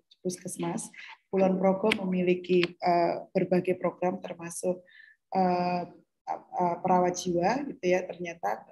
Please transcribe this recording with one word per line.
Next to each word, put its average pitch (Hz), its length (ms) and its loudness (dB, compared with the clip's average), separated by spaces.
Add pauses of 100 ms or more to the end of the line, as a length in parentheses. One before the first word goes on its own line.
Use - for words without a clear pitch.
(240)
puskesmas, 180 640 -6 (400)
Kulon 185 320 2
Progo 190 320 2 (160)
memiliki, 180 560 2
eh, 175 520 0 (200)
berbagai 185 400 0
program 180 480 -4
termasuk, 180 560 -6 (560)
eh, 180 480 2 (480)
eh, 175 480 -2
perawat 180 400 2
jiwa 190 480 0
gitu - 160 -10
ya. 185 240 2
Ternyata 175 640 -6